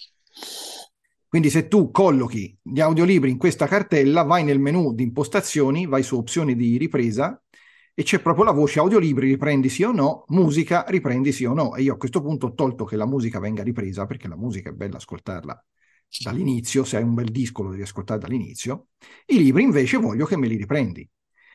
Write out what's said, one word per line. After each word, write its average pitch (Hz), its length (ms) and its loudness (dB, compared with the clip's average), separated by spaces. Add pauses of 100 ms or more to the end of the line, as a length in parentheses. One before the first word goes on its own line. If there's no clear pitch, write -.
(1300)
Quindi 156 180 4
se 160 200 2
tu 175 220 4
collochi 131 720 2
gli 131 200 -2
audiolibri 160 480 4
in 127 80 0
questa 156 280 0
cartella, 160 580 4
vai 165 200 2
nel 143 160 2
menu 147 340 2
di 117 100 -2
impostazioni, 147 840 0
vai 135 160 0
su 127 140 -4
opzioni 123 400 -2
di 120 180 2
ripresa 135 640 -2 (520)
e 156 100 -2
c'è 190 160 2
proprio 165 240 2
la 226 80 4
voce 147 280 2
audiolibri, 156 500 4
riprendi 135 400 2
sì 170 140 -2
o 240 100 2
no, 156 340 0
musica, 165 640 2
riprendi 135 420 0
sì 127 140 -4
o 120 80 0
no. 143 220 -2
E 131 80 0
io 135 100 2
a - 40 -8
questo 135 240 -4
punto 143 260 -4
ho 117 60 -10
tolto 127 300 -2
che 104 140 -6
la 107 80 -2
musica 117 340 -4
venga 104 240 -6
ripresa, 101 420 -6
perché - 220 -12
la 82 80 -12
musica 98 360 -8
è - 20 -14
bella 101 240 -10
ascoltarla 85 680 -14 (560)
dall'inizio, 131 640 -2
se 123 140 -4
hai 110 60 -2
un 117 100 0
bel 117 180 -4
disco 117 320 -6
lo 95 60 -8
devi 95 140 -10
ascoltare 101 360 -8
dall'inizio. 123 680 -8 (400)
I 277 100 4
libri 151 260 6
invece 147 320 2
voglio 117 300 -2
che 190 100 -2
me 135 120 0
li 113 100 -2
riprendi. 101 520 -4 (460)